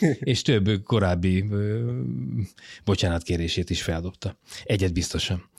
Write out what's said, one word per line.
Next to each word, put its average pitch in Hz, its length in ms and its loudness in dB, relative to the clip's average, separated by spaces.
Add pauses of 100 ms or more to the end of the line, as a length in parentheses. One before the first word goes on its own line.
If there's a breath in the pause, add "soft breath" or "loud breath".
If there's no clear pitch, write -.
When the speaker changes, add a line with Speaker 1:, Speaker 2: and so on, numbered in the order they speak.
Speaker 1:
<laughs> 135 120 0
Speaker 2:
és 131 220 0
több 104 420 2
korábbi, 92 680 2
ö, 107 400 -2 (920 loud breath)
bocsánatkérését 85 840 0
is 87 120 -2
feldobta. 87 560 -6 (260 loud breath)
Egyet 95 300 2
biztosan. 90 640 -4